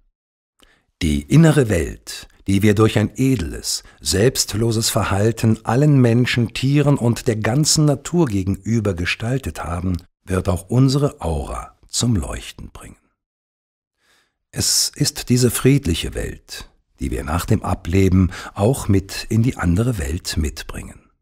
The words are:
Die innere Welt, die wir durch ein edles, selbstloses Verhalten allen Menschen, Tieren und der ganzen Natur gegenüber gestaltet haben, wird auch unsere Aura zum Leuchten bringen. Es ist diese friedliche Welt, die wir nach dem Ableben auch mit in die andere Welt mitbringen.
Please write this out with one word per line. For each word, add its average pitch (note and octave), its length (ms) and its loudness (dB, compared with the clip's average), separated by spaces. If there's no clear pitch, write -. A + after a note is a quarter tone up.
Die D2 180 0
innere C#3+ 480 4
Welt, - 580 -6
die G2 160 2
wir G#2+ 100 6
durch A2 240 4
ein G#2+ 180 2
edles, A#2 680 -2
selbstloses A2 880 0
Verhalten A2 720 0
allen C#3 380 4
Menschen, A#2+ 520 2
Tieren C#3+ 440 2
und A#2 300 -2
der A2+ 80 2
ganzen C3 500 0
Natur D#3+ 400 0
gegenüber G2+ 720 -2
gestaltet A2 680 -6
haben, F2 340 -4
wird F#2 240 -2
auch F2+ 200 -4
unsere C3+ 520 2
Aura - 560 -6
zum A#2 280 0
Leuchten - 560 -8
bringen. - 260 -20
Es - 460 -2
ist - 340 -4
diese B2 220 4
friedliche B2+ 640 0
Welt, - 540 -12
die C2 120 -6
wir A1+ 120 -6
nach E2 220 -2
dem - 180 0
Ableben F#2+ 680 2
auch A2 320 0
mit - 420 -2
in A2+ 140 2
die - 140 -2
andere G2 420 0
Welt D2 380 -6
mitbringen. - 760 -8